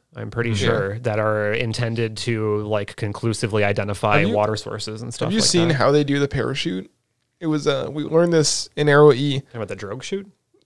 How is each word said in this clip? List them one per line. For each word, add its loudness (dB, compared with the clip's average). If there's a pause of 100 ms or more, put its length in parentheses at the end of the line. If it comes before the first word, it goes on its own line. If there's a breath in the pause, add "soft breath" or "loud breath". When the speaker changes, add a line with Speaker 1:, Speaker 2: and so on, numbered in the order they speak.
(160)
Speaker 1:
I'm -10
pretty -2
Speaker 2:
Yeah. -2
Speaker 1:
sure, -2
that -2
are 0
intended -4
to, -2
like, -4
conclusively -2
identify 2
Speaker 2:
Have 2
you, -2
Speaker 1:
water 0
sources -10
and -10
stuff -4
Speaker 2:
have -2
you 2
Speaker 1:
like 2
Speaker 2:
seen 4
Speaker 1:
that. 2
Speaker 2:
how 4
they 4
do 0
the 2
parachute? -4 (480)
It -6
was, 0
uh, 0
we -6
learned 2
this 2
in 2
Arrow 10
E. 0
Speaker 1:
Talking -12
about -6
the -8
drogue -10
chute? -8 (360)